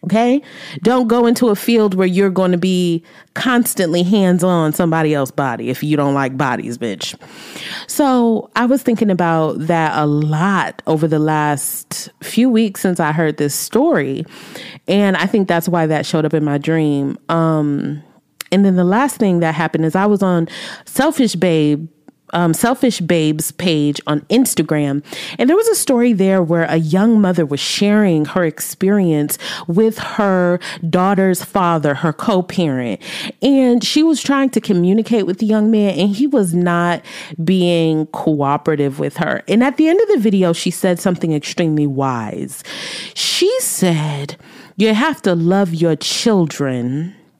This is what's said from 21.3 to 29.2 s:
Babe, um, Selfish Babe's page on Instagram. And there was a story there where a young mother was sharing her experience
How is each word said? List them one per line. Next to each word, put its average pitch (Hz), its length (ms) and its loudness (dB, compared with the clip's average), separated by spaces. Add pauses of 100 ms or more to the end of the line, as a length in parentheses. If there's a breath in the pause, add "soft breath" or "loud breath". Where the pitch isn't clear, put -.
Babe, 160 540 0 (440)
um, 170 220 2
Selfish 233 460 0
Babe's 156 520 0
page 151 540 0
on 147 160 -2
Instagram. 151 840 0 (340 loud breath)
And 247 100 2
there 320 80 4
was 453 120 2
a 440 60 2
story 240 380 2
there 190 300 2
where 165 220 2
a 160 120 0
young 190 440 4
mother 180 260 2
was 139 140 -4
sharing 202 680 2
her 180 180 0
experience 165 960 0 (280 loud breath)